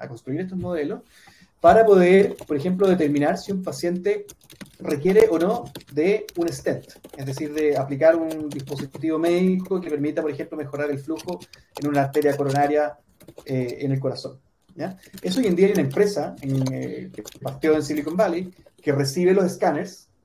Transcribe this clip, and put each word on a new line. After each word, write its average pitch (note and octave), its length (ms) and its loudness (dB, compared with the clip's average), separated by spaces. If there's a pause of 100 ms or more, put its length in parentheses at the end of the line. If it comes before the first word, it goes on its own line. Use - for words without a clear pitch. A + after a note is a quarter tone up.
a C#3 60 -10
construir C3 320 -8
estos F#3 180 -8
modelos, F3 420 -4 (600)
para G#3 260 10
poder, F#3+ 500 6 (100)
por D3+ 100 -2
ejemplo, F#3 320 0
determinar D#3+ 500 2
si - 140 -8
un F#3+ 100 -4
paciente F3+ 640 -4 (540)
requiere F3 500 4
o E3 80 2
no F3+ 320 -2 (220)
de F3+ 340 0 (100)
un E3+ 120 -2
stent, C3+ 380 -6 (300)
es C3+ 80 -10
decir, D3 300 -8
de D3+ 220 2
aplicar C#3+ 400 4
un D#3+ 320 -4
dispositivo C#3 680 -6
médico F3+ 640 0
que D#3+ 80 -10
permita, D3 340 -2
por D3+ 100 -4
ejemplo, D#3 260 -10
mejorar D3 320 -6
el C#3 80 -4
flujo D#3+ 400 -8 (420)
en D3 80 -4
una C#3+ 140 2
arteria C#3 340 0
coronaria, C#3+ 640 0 (460)
eh, B2+ 380 -4
en C3+ 100 -2
el C3+ 80 -2
corazón, B2+ 400 -8 (340)
¿ya? F#3 240 -10 (240)
Eso F#3 160 -4
hoy B3 80 2
en F3+ 80 2
día F#3 140 6
hay G#3 60 2
una E3+ 80 2
empresa F3+ 580 0
en, C3+ 320 -2
eh, B2+ 420 -10
que G#2+ 80 -12 (180)
partió C3+ 360 0
en D3 80 -2
Silicon D3+ 320 -4
Valley F#3 360 0 (300)
que - 80 0
recibe C#3+ 420 2
los F#3+ 120 4
escáneres - 640 -4 (160)